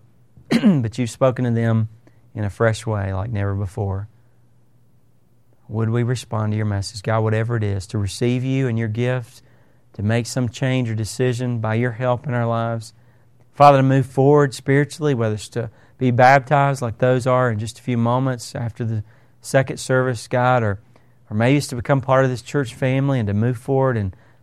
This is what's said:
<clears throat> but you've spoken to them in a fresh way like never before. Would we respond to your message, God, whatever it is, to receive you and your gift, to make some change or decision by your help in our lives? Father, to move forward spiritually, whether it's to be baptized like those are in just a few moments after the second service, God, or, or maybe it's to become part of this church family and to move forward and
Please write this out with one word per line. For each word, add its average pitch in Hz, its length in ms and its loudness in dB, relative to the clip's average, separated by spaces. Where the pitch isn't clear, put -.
<clears throat> - 260 -12
but 175 480 2
you've 120 120 -2
spoken 127 340 0
to 120 60 0
them 113 380 2
in 107 100 -6
a 98 60 -4
fresh 110 360 0
way 98 280 -4
like 98 160 -4
never 101 240 -2
before. 101 540 -6
Would 110 200 -2
we 120 140 0
respond 110 500 -4
to 107 40 -2
your 107 100 -2
message, 98 360 -6
God, 110 200 0
whatever 113 340 0
it 107 80 -2
is, 98 240 -4
to 110 100 -4
receive 123 460 -2
you 131 240 0
and 113 100 -2
your 117 100 -2
gift, 123 540 -4
to 101 80 -10
make 117 240 0
some 127 220 -2
change 127 420 -2
or 110 40 -4
decision 120 680 -2
by 110 140 -2
your 120 180 0
help 123 340 -2
in 127 80 -4
our 120 120 0
lives? 117 460 -4
Father, 143 240 8
to 131 40 4
move 131 240 4
forward 143 480 4
spiritually, 143 600 0
whether 113 200 -2
it's 104 160 -12
to 117 200 -6
be 127 120 2
baptized 135 720 4
like 117 160 -6
those 127 280 2
are 127 240 2
in 107 80 -2
just 113 200 -8
a - 40 -20
few 123 140 -2
moments 120 580 -2
after 123 300 -6
the 110 180 -4
second 135 380 -2
service, 127 500 -2
God, 127 340 2
or, 101 180 -2
or 107 60 -6
maybe 120 200 2
it's - 120 -2
to 127 80 -6
become 131 260 0
part 135 220 2
of 127 60 0
this 120 120 -8
church 139 320 -4
family 135 440 0
and 110 100 -2
to 101 60 -2
move 117 220 0
forward 135 400 0
and 98 180 -4